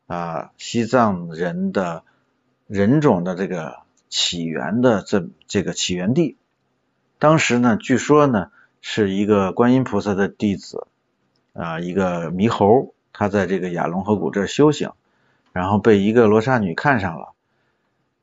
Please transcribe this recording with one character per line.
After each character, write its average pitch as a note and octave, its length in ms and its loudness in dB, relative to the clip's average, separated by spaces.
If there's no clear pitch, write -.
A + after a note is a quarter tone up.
啊， E2+ 500 -8
西 - 300 -4
藏 G2+ 460 0
人 F3 400 -4
的 E3+ 320 -4
人 G#2+ 340 2
种 G#2+ 220 2
的 F#2 100 -4
这 F2+ 140 -4
个 D#2+ 300 -8
起 - 380 -4
源 D#2+ 360 -4
的 A#2 200 4
这， F#2+ 260 -2
这 G2 160 -2
个 F2 100 -6
起 - 220 -4
源 F2+ 180 -2
地。 D#3 240 0
当 D#3 220 4
时 A#2+ 180 0
呢， B2 180 2
据 A#2 220 -2
说 D3 300 4
呢， G#2 240 0
是 G#2 280 -2
一 G2 160 0
个 G2 260 2
观 A#2+ 220 2
音 C3 100 2
菩 G2+ 160 -2
萨 G2+ 140 -2
的 F#2+ 140 0
弟 G2 300 -2
子， - 280 -14
啊， E2 260 -8
一 F2 120 -8
个 F2 380 -2
猕 F#2 180 0
猴， A2+ 460 2
他 G#2 160 -2
在 G2 200 0
这 F#3 120 -2
个 F2+ 120 -6
雅 E2 160 -4
龙 F2 180 -6
河 G#2 120 0
谷 D#2+ 120 -4
这 G2+ 120 -4
儿 F#2+ 40 -2
修 C#3+ 260 4
行， - 200 -6
然 F#2 180 -2
后 G#2 80 2
被 G#2 180 6
一 G2+ 160 2
个 A#2 140 6
罗 G#2+ 120 4
刹 B2+ 200 0
女 F2+ 160 -4
看 C#3 240 0
上 E2+ 200 -6
了。 G1+ 100 -16